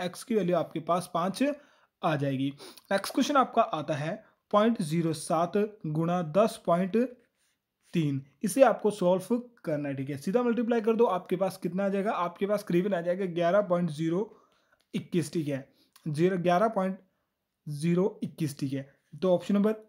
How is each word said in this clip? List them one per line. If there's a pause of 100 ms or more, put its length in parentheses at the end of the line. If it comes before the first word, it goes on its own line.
एक्स
की
वैल्यू
आपके
पास
पाँच (600)
आ
जाएगी। (400)
नेक्स्ट
क्वेश्चन
आपका
आता
है (300)
पॉइंट
ज़ीरो
सात (320)
गुणा (140)
दस
पॉइंट (960)
तीन, (220)
इसे
आपको
सॉल्व (280)
करना
है,
ठीक
है,
सीधा
मल्टीप्लाई
कर
दो,
आपके
पास
कितना
आ
जाएगा,
आपके
पास
करीबन
आ
जाएगा
ग्यारह
पॉइंट
ज़ीरो (720)
इक्कीस,
ठीक
है, (380)
ज़ीरो,
ग्यारह
पॉइंट (680)
ज़ीरो
इक्कीस,
ठीक
है। (320)
तो
ऑप्शन
नंबर (140)